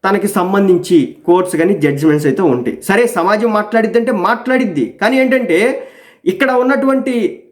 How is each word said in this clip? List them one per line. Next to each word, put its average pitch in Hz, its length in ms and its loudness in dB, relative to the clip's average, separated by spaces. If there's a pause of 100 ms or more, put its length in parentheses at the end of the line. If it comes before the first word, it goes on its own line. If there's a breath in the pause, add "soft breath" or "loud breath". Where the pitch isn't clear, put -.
తనకి 196 200 0
సంబంధించి 185 880 0 (100)
కోర్ట్స్ 180 300 2
కానీ 180 180 2
జడ్జిమెంట్స్ 147 520 0
అయితే 143 160 0
ఉంటాయి. 123 400 -2
సరే, 226 240 0
సమాజం 214 460 0
మాట్లాడిద్దంటే 220 600 0
మాట్లాడిద్ది, 208 880 -2
కానీ 247 180 2
ఏంటంటే 247 720 0 (360 loud breath)
ఇక్కడ 262 260 0
ఉన్నటువంటి 254 1000 0